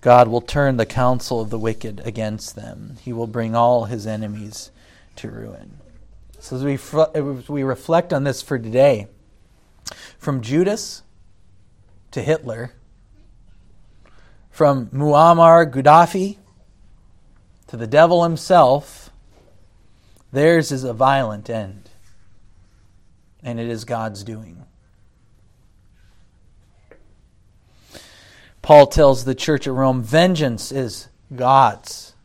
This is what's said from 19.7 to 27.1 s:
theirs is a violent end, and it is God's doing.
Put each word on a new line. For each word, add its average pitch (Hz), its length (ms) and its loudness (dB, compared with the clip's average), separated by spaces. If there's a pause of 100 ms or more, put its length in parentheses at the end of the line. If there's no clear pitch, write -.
theirs 156 400 2
is 131 120 -6
a 120 100 -6
violent 120 560 0
end, 98 400 -10 (1500)
and 120 160 -10
it 117 100 -8
is 113 160 -10
God's 110 400 -10
doing. 107 400 -16 (4000)